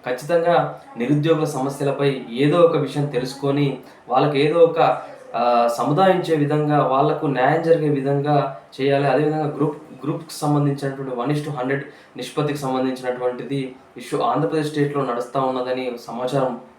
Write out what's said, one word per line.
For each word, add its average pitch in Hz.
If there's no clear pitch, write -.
ఖచ్చితంగా 165
నిరుద్యోగుల 151
సమస్యలపై 135
ఏదో 139
ఒక 160
విషయం -
తెలుసుకొని 139
వాళ్ళకి 139
ఏదో 156
ఒక, 165
ఆ, 120
సముదాయించే 160
విధంగా, 147
వాళ్లకు 143
న్యాయం 139
జరిగే 151
విధంగా 143
చేయాలి. 139
అదేవిధంగా 151
గ్రూప్, 151
గ్రూప్కి 147
సంబంధించినటువంటి 139
వన్ 123
is 147
to 151
హండ్రెడ్ 135
నిష్పత్తికి 147
సంబంధించినటువంటిది 127
ఇష్యూ 139
ఆంధ్రప్రదేశ్ 147
స్టేట్లో 143
నడుస్తూ 123
ఉన్నదని 127
సమాచారం 123